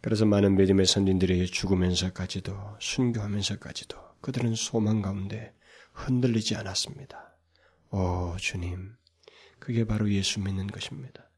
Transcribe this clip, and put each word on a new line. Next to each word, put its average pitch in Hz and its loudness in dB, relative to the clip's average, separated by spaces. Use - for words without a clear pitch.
그래서 110 2
많은 101 6
믿음의 95 6
선진들이 92 4
죽으면서까지도, 92 -2
순교하면서까지도 104 -4
그들은 123 -2
소망 110 0
가운데 98 -6
흔들리지 123 0
않았습니다. - -8
오 90 -2
주님, 92 -6
그게 117 0
바로 107 0
예수 98 0
믿는 95 -2
것입니다. - -12